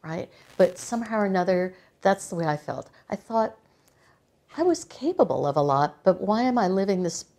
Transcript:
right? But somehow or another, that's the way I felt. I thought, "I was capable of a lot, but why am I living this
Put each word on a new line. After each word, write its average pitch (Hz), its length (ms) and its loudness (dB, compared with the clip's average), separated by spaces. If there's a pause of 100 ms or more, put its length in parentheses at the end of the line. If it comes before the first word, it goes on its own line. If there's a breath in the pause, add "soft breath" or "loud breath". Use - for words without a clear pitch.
right? 160 280 -8 (260 loud breath)
But 180 220 4
somehow 226 420 -6
or 208 60 2
another, 185 500 0 (260 loud breath)
that's 196 280 0
the 185 60 -8
way 165 100 -2
I 151 100 0
felt. - 340 -10 (200 soft breath)
I 202 80 -6
thought, 226 400 -2 (1000 soft breath)
"I 311 80 0
was 339 220 2
capable 254 600 0
of 143 120 0
a 151 40 2
lot, 143 420 2
but 180 180 2
why 208 220 0
am 247 140 0
I 196 120 2
living 190 340 0
this 170 220 -6 (140)